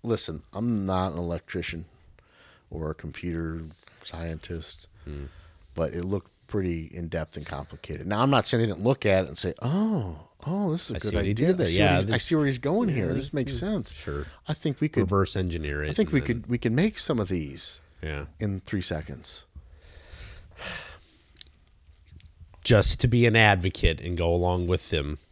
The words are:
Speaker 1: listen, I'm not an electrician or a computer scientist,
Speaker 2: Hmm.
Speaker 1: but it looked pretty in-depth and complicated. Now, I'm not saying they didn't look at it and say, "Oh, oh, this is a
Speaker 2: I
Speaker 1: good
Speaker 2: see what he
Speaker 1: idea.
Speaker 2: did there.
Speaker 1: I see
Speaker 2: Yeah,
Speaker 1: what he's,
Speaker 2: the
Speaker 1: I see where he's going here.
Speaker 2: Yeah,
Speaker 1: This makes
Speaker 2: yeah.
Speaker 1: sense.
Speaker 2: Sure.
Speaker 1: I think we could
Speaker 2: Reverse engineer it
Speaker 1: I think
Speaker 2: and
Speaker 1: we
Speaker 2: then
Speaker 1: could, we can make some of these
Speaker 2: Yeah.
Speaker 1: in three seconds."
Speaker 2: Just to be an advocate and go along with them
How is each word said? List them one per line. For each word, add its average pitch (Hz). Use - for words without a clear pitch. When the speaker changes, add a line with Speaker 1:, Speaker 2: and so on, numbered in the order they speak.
Speaker 1:
listen, 98
I'm 107
not 92
an 76
electrician 87
or 78
a 78
computer 82
scientist, 82
Speaker 2:
Hmm. 71
Speaker 1:
but 80
it 87
looked 95
pretty 87
in-depth 82
and 76
complicated. 73
Now, 104
I'm 135
not 131
saying 117
they 117
didn't 92
look 131
at 95
it -
and 73
say, 90
"Oh, 139
oh, 185
this 175
is -
a 107
Speaker 2:
I 85
Speaker 1:
good 107
Speaker 2:
see 104
what 101
he 98
Speaker 1:
idea. 117
Speaker 2:
did 185
there. 143
Speaker 1:
I -
see 85
Speaker 2:
Yeah, 104
Speaker 1:
what 90
he's, 95
Speaker 2:
the 113
Speaker 1:
I 120
see -
where 151
he's 131
going 190
here. 117
Speaker 2:
Yeah, 82
Speaker 1:
This -
makes 139
Speaker 2:
yeah. 120
Speaker 1:
sense. 185
Speaker 2:
Sure. 143
Speaker 1:
I 151
think -
we 151
could -
Speaker 2:
Reverse 98
engineer 80
it 76
Speaker 1:
I 151
think 214
Speaker 2:
and -
Speaker 1:
we 139
Speaker 2:
then -
Speaker 1:
could, 117
we 120
can 113
make 190
some 127
of 98
these 78
Speaker 2:
Yeah. 73
Speaker 1:
in 98
three 98
seconds." 78
Speaker 2:
Just -
to 127
be 117
an 110
advocate 98
and 87
go 85
along 87
with 90
them 76